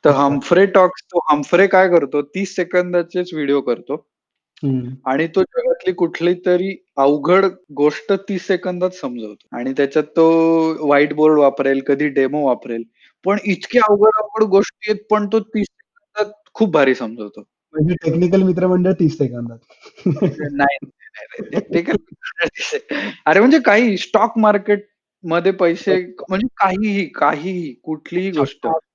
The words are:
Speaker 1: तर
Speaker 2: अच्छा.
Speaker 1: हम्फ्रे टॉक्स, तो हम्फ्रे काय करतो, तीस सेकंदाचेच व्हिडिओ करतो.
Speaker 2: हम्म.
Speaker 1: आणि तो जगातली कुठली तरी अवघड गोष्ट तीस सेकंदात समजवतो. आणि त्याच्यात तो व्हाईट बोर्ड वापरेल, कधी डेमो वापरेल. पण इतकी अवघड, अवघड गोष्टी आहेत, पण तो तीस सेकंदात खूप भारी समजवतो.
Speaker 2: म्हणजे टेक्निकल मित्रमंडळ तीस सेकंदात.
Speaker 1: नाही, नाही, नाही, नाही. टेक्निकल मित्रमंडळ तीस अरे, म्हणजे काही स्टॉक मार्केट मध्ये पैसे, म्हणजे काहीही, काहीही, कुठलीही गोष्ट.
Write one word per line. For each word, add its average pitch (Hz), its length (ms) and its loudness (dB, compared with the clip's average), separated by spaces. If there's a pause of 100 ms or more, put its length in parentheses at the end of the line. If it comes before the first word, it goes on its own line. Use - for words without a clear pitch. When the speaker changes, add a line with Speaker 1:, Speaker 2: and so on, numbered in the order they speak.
Speaker 1:
तर 147 60 6
Speaker 2:
अच्छा. 139 120 2
Speaker 1:
हम्फ्रे 143 440 2
टॉक्स, 185 360 2
तो 175 180 -4 (100)
हम्फ्रे 151 360 2
काय 190 220 4
करतो, 147 340 2
तीस 185 340 -8
सेकंदाचेच 180 760 -2
व्हिडिओ 143 260 0
करतो. 127 460 -6 (580)
Speaker 2:
हम्म. 127 240 -4 (180)
Speaker 1:
आणि 143 200 -2
तो 185 160 0
जगातली 170 500 -2
कुठली 175 420 -2
तरी 180 500 -2 (120)
अवघड 147 500 2 (300)
गोष्ट 147 360 0
तीस 196 340 -4
सेकंदात 180 440 -2
समजवतो. 120 680 -12
आणि 127 160 -6
त्याच्यात 143 320 0
तो 165 240 2 (580)
व्हाईट 143 280 2
बोर्ड 151 240 4
वापरेल, 135 420 2
कधी 139 280 -2
डेमो 139 380 0
वापरेल. 117 360 -4 (420)
पण 196 200 0
इतकी 208 340 -2
अवघड, 214 400 4
अवघड 214 240 -4
गोष्टी 196 480 0
आहेत, 208 200 -2
पण 214 160 0
तो 214 140 0
तीस 208 300 -6
सेकंदात - 640 -10 (220)
खूप 220 160 0
भारी 139 240 4
समजवतो. 113 460 -10 (320)
Speaker 2:
म्हणजे 160 220 0
टेक्निकल 170 480 0
मित्रमंडळ 180 500 2
तीस 160 260 0
सेकंदात. 120 400 -6 (480)
Speaker 1:
नाही, 143 100 0 (240)
नाही, 147 120 -6
नाही, 139 280 0
नाही. - 680 -18
टेक्निकल - 420 -2
मित्रमंडळ - 540 -6
तीस - 340 -8 (460)
अरे, 165 140 4
म्हणजे 269 180 6
काही 226 380 2
स्टॉक 214 420 0
मार्केट 208 480 2 (380)
मध्ये 175 280 0
पैसे, 185 440 0 (320)
म्हणजे 196 180 -2
काहीही, 196 600 -2
काहीही, 156 760 -4
कुठलीही 170 480 -6
गोष्ट. 147 380 -4 (260)